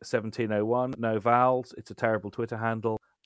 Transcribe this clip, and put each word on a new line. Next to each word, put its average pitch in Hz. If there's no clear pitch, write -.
seventeen 110
oh 104
one, 127
no 113
vowels. 123
It's -
a 104
terrible 107
Twitter 117
handle, 113